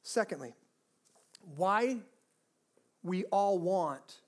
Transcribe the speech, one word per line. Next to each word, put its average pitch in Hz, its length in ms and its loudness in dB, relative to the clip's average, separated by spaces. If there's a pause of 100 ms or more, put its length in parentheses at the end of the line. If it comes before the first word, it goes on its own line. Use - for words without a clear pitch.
Secondly, 147 500 -2 (1000)
why 214 420 2 (1040)
we 185 220 -2
all 196 320 2
want 165 720 -2